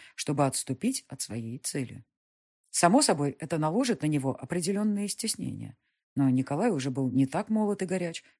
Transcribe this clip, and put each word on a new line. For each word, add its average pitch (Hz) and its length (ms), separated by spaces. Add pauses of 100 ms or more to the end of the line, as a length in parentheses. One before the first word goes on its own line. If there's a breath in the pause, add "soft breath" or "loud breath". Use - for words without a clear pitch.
(140 loud breath)
чтобы 147 320
отступить 139 640
от 135 140
своей 113 360
цели. - 480 (640)
Само 202 320
собой, 143 380
это 160 180
наложит 180 460
на - 20
него 139 340
определённые 202 680
стеснения. - 680 (400)
Но 139 140
Николай 143 400
уже 139 220
был 131 180
не 135 160
так 170 240
молод 214 320
и 190 40
горяч, 175 380 (160 soft breath)